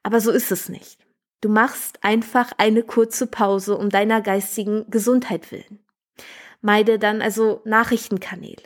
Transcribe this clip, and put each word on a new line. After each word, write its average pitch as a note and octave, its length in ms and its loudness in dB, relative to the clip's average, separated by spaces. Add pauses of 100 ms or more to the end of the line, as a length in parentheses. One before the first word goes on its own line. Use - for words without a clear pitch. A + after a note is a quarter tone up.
Aber A3 180 2
so A3+ 100 0
ist A#3+ 200 2
es - 180 -6
nicht. - 300 -16 (420)
Du G#3 80 -2
machst - 540 -2
einfach A3+ 560 0
eine G#3+ 240 4
kurze A3+ 460 0
Pause G3 480 0
um G3+ 140 -2
deiner G#3+ 300 2
geistigen G#3 680 -2
Gesundheit A3+ 640 0
willen. - 260 -16 (840)
Meide G#3+ 380 2
dann G#3+ 240 0
also G#3+ 420 0
Nachrichtenkanäle, A3 1000 -2